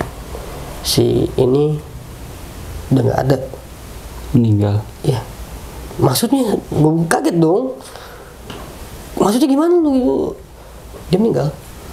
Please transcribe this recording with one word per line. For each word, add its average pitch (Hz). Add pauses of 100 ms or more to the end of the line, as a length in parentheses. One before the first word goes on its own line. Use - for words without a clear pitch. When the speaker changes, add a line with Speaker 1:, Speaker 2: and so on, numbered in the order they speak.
(800)
Speaker 1:
si 120
ini 147 (1120)
udah 131
nggak 117
ada." 131 (920)
Speaker 2:
Meninggal. 107 (180)
Speaker 1:
Iya. 120 (720)
Maksudnya, 214 (260)
gua 156 (160)
kaget 180
dong. 196 (1400)
"Maksudnya 294
gimana 320
lu?" 269 (720)
Dia -
meninggal. 156 (380)